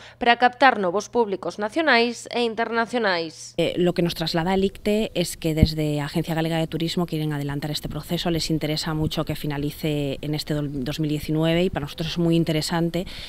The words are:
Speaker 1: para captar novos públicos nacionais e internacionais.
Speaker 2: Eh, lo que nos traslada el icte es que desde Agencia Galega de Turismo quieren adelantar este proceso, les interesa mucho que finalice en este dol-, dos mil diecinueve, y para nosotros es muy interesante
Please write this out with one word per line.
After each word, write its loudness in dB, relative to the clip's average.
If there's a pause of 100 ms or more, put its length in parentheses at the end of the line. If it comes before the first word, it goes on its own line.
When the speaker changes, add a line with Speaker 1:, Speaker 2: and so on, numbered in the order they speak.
(160)
Speaker 1:
para 4
captar 6
novos 0
públicos 0
nacionais 2
e 0
internacionais. -2
Speaker 2:
Eh, 0
lo 4
que 0
nos 0
traslada 0
el 4
icte 0
es -2
que 0
desde 2
Agencia -2
Galega 0
de 0
Turismo -2
quieren -2
adelantar -4
este -6
proceso, -4
les 0
interesa -2
mucho 0
que -4
finalice -2
en -4
este -4
dol-, -4
dos -4
mil 0
diecinueve, 2
y 0
para -4
nosotros -6
es -4
muy 4
interesante 0 (220)